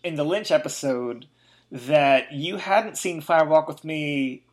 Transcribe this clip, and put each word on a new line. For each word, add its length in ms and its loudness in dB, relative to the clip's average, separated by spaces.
in 120 -6
the 80 0
Lynch 260 -2
episode 760 -2
that 640 2
you 260 -6
hadn't 400 0
seen 220 -4
Fire 260 4
Walk 200 4
with 180 -12
Me 680 -4